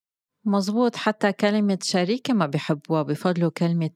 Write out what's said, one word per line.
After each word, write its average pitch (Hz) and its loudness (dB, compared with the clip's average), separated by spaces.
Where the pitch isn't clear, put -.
مزبوط، 214 0
حتى 208 0
كلمة 202 2
شريكة 208 0
ما 180 2
بيحبوها، 156 -2
بفضلوا 170 0
كلمة 170 0